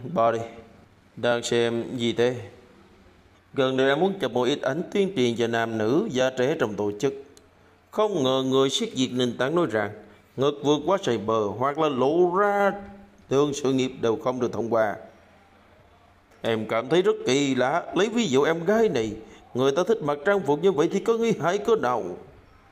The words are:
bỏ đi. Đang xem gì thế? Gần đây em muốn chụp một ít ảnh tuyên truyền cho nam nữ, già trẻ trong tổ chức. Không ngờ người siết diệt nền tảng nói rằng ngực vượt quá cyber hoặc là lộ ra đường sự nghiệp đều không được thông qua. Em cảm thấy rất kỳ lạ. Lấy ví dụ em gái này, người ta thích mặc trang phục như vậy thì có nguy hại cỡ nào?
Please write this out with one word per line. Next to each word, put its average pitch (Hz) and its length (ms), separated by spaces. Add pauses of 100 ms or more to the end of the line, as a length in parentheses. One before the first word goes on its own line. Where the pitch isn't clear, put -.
(140)
bỏ 113 180
đi. 113 60 (800)
Đang 120 260
xem 117 540
gì 117 160
thế? 120 240 (1200)
Gần 131 220
đây 135 120
em 143 120
muốn 190 200
chụp 127 120
một 123 120
ít 143 180
ảnh 143 200 (100)
tuyên 196 240
truyền 120 200
cho 117 100
nam 113 320
nữ, 139 320
già 131 200
trẻ 127 300
trong 110 140
tổ 104 260
chức. 135 140 (760)
Không 208 320
ngờ 131 240
người 135 240
siết 220 240
diệt 127 180
nền 123 240
tảng 135 180
nói 175 160
rằng 107 200 (460)
ngực 143 260
vượt 147 240
quá 190 120
cyber 113 440 (160)
hoặc 143 200
là 156 100
lộ 156 480
ra 202 360 (580)
đường 143 240
sự 135 180
nghiệp 131 280
đều 113 160
không 127 240
được 117 120
thông 110 220
qua. 107 220 (1500)
Em 113 260
cảm 113 200
thấy 170 140
rất 214 140 (100)
kỳ 135 280
lạ. 131 400
Lấy 190 140
ví 226 180
dụ 135 160
em 165 220
gái 214 240
này, 113 240 (420)
người 135 180
ta 165 120
thích 220 180
mặc 147 220
trang 202 160
phục 147 220
như 190 100
vậy 160 200
thì 190 80
có 226 180
nguy 226 220
hại 175 180
cỡ 220 180
nào? 123 280 (680)